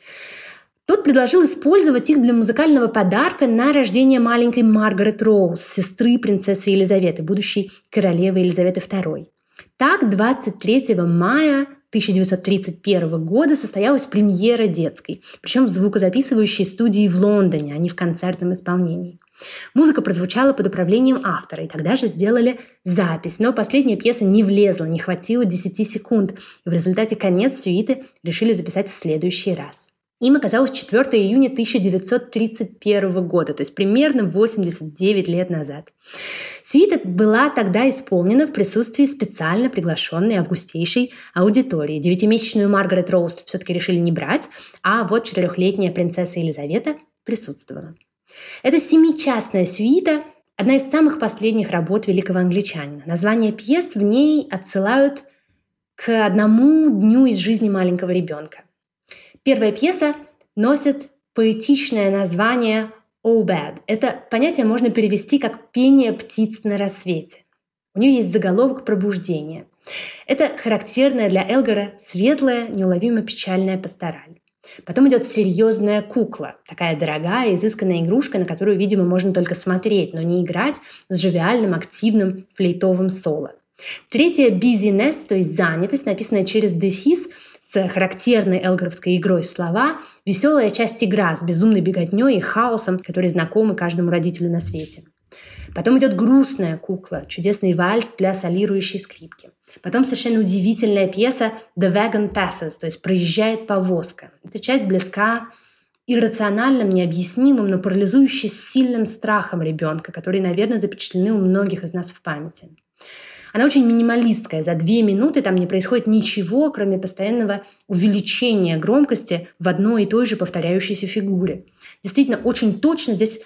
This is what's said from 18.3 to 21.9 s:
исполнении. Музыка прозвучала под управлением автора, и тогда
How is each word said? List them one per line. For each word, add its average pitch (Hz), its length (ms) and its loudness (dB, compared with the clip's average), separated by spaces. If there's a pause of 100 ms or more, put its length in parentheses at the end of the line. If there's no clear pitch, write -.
исполнении. 180 640 -4 (540)
Музыка 302 300 4
прозвучала 196 500 0
под 208 140 0
управлением 208 560 2
автора, 160 400 -8
и 165 40 -8
тогда 160 280 -2